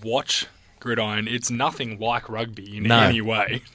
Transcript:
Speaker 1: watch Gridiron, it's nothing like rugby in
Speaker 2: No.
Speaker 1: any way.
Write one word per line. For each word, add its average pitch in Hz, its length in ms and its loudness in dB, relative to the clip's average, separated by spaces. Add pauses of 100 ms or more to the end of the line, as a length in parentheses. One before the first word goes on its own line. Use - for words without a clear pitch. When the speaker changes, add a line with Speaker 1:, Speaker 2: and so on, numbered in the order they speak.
Speaker 1:
watch 117 440 0 (340)
Gridiron, 110 480 0
it's 117 220 -2
nothing 120 480 -2
like 117 300 0
rugby 104 500 -8
in 107 60 -4
Speaker 2:
No. 117 160 6
Speaker 1:
any 110 200 6
way. 110 420 -2 (120)